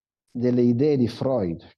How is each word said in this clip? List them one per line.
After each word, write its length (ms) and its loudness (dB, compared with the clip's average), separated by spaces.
delle 300 0
idee 360 2
di 100 2
Freud. 540 -4